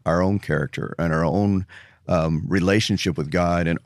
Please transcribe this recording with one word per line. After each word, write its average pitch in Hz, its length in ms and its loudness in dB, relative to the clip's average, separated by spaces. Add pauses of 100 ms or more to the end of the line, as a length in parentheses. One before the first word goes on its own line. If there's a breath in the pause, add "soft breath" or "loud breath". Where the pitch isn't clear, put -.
our 85 160 2
own 98 180 2
character 73 600 -4
and 82 140 0
our 80 120 2
own, 95 400 0 (420 loud breath)
um, 80 400 0
relationship 95 720 0
with 73 140 -4
God. 87 360 2
And 85 180 0